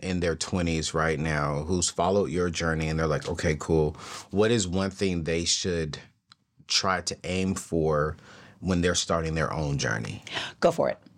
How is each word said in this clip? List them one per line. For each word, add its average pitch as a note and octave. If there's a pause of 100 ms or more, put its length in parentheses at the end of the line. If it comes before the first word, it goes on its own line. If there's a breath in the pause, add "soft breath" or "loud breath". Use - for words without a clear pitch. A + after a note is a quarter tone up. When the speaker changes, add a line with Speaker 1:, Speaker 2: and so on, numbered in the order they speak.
Speaker 1:
in F2+
their E2+
twenties E2
right D#2+
now D2
who's F2
followed F#2
your F2
journey D#2+
and D#2
they're D#2+
like, D2
"Okay, E2
cool. D#2 (360 loud breath)
What G#2
is A2+
one F#2+
thing F#2
they E2
should E2+ (680)
try F#2
to -
aim F#2+
for D#2 (420 loud breath)
when F2
they're F2
starting E2
their D#2
own C#2+
journey?" G#2+ (340 loud breath)
Speaker 2:
Go E3+
for C#3
it. - (200)